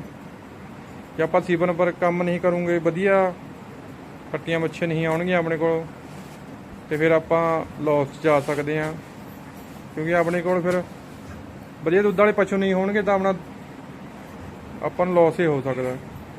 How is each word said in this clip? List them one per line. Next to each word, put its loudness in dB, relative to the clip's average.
ਜੇ 2
ਆਪਾਂ 4
ਸੀਮਨ 2
ਪਰ 4
ਕੰਮ 2
ਨਹੀਂ 0
ਕਰੂੰਗੇ, 2
ਵਧੀਆ 4
ਕੱਟੀਆਂ -2
ਬੱਚੀਆਂ -2
ਨਹੀਂ 0
ਆਉਣਗੀਆਂ 2
ਆਪਣੇ 0
ਕੋਲ, 2
ਤੇ -2
ਫਿਰ 6
ਆਪਾਂ 4
ਲਾਸ 4
'ਚ -14
ਜਾ 6
ਸਕਦੇ 0
ਹਾਂ, -2
ਕਿਉਂਕਿ 0
ਆਪਣੇ 4
ਕੋਲ 2
ਫਿਰ 2
ਵਧੀਆ 6
ਦੁੱਧ 4
ਵਾਲੇ 8
ਪਸ਼ੂ 2
ਨਹੀਂ 2
ਹੋਣਗੇ 2
ਤਾਂ 2
ਆਪਣਾ, 4
ਆਪਾਂ 0
ਨੂੰ 0
ਲਾਸ 6
ਹੀ 4
ਹੋ 2
ਸਕਦਾ। -2